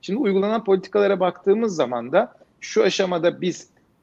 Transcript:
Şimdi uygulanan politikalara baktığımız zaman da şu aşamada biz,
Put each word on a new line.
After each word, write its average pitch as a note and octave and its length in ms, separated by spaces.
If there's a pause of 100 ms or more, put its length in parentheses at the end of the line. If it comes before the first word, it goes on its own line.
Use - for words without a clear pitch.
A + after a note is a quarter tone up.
Şimdi G3 160
uygulanan G#3+ 460
politikalara G3 560
baktığımız G3 560
zaman B2 360
da G#3 200 (280)
şu - 220
aşamada F3+ 580
biz, E3 280 (340)